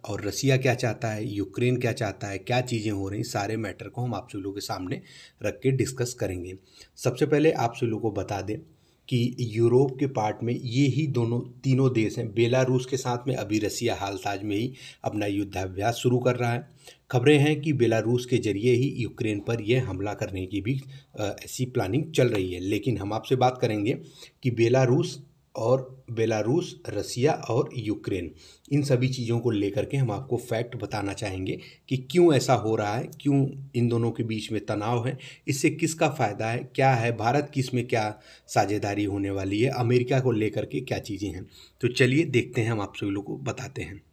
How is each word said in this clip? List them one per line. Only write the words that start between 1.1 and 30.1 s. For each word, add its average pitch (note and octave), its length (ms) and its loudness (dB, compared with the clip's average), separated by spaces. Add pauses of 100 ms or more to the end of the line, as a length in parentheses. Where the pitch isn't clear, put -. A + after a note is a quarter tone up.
यूक्रेन A#2+ 500 0
क्या B2 140 0
चाहता G#2 360 -4
है, G2 100 -6
क्या B2 240 0
चीज़ें A2 300 -2
हो G2 180 -4
रही, G#2 140 -4
सारे G#2+ 340 -2
मैटर G2 300 -8
को A#2+ 140 -8
हम B2 140 -4
आप F#2+ 160 -8
सभी G2+ 100 -8
लोगों G2 140 -8
के G2+ 60 -6
सामने F#2 400 -6 (420)
रख G#2 200 -4
के C3+ 80 4
डिस्कस A#2+ 420 -2
करेंगे। F#2 420 -6 (400)
सबसे B2+ 300 0
पहले D3+ 260 4
आप A#2 240 0
सभी A#2+ 140 -2
लोगों G#2+ 220 -2
को G2 100 -4
बता F#2+ 200 -4
दें G2 160 -6 (520)
कि B2 300 0
यूरोप A#2+ 600 4
के C#3+ 80 2
पार्ट G#2+ 360 -2
में A#2 100 -2
ये C3 340 2
ही C3+ 200 0
दोनों, A#2+ 520 -2
तीनों C3 340 4
देश G#2+ 240 0
हैं। A2+ 160 -6
बेलारूस B2 520 4
के C3+ 120 -4
साथ B2 200 -2 (100)
में C3+ 80 0
अभी G#2+ 240 -2
रसिया G#2 360 0
हाल G2 220 -6
ताज G2 260 -6
में G#2 120 -2
ही B2+ 180 -2 (300)
अपना G#2 220 -2
युद्धाभ्यास G2 680 -2
शुरू B2 240 2
कर A#2+ 160 2
रहा A#2+ 180 0
है। C#3+ 160 -6 (420)
खबरें C3+ 280 6
हैं D3 220 4
कि D#3 120 0
बेलारूस A2+ 520 2
के B2+ 120 2
जरिए G#2 360 2
ही B2+ 240 4
यूक्रेन G#2+ 420 -2
पर A2+ 220 -2
यह G#2+ 280 2
हमला G2 240 -4
करने F#2+ 320 -4
की G2 160 -4
भी, C3+ 200 -2 (380)
अ, G2+ 160 -2 (100)
ऐसी - 200 -4
प्लानिंग B2 480 -2
चल B2+ 140 6
रही F#2+ 260 -2
है। F2+ 60 -6
लेकिन G#2 380 0
हम G2+ 160 -4
आपसे B2 220 0
बात B2+ 260 2
करेंगे G#2+ 320 0 (500)
कि B2 80 2
बेलारूस B2 720 4 (320)
और B2 560 0
बेलारूस, A2+ 800 0
रसिया A#2+ 420 0
और B2+ 420 -2
यूक्रेन, G2+ 580 -4 (400)
इन C#3+ 120 2
सभी C3 240 2
चीज़ों A#2 320 -2
को A#2 120 0
लेकर G2+ 340 0
के - 120 -4
हम B2+ 140 2